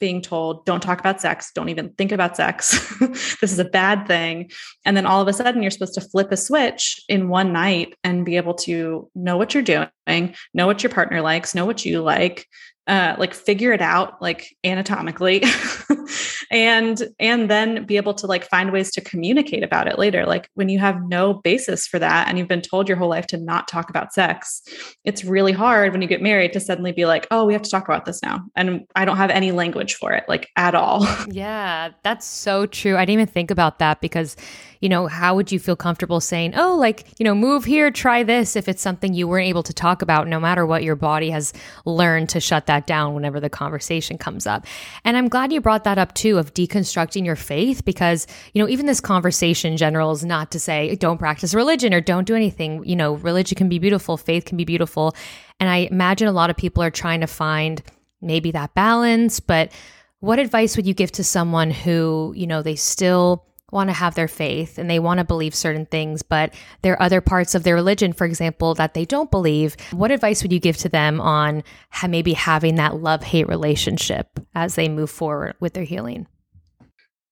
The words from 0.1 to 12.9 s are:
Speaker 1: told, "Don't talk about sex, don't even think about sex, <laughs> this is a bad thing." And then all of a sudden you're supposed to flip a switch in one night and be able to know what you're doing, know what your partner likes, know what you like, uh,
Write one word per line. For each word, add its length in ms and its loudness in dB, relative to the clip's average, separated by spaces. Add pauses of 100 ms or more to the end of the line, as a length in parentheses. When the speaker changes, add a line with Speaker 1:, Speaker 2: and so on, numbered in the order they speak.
Speaker 1:
told, 460 -6
"Don't 160 0
talk 160 -2
about 220 0
sex, 340 -4
don't 140 -6
even 220 -8
think 200 -2
about 260 0
sex, 340 0 (280)
<laughs> 420 -2
this 120 0
is 80 0
a 40 0
bad 440 2
thing." 420 -2 (340)
And 120 2
then 100 2
all 160 4
of 60 2
a 40 2
sudden 300 0
you're 80 0
supposed 240 -6
to 60 -6
flip 320 -2
a 40 2
switch 720 0
in 200 0
one 240 2
night 500 0
and 220 0
be 120 -2
able 180 -2
to 600 -6
know 220 -2
what 180 0
you're 80 2
doing, 720 -2 (180)
know 140 2
what 160 2
your 80 0
partner 300 0
likes, 340 -2
know 100 -2
what 200 -4
you 180 -2
like, 460 0 (400)
uh, 300 2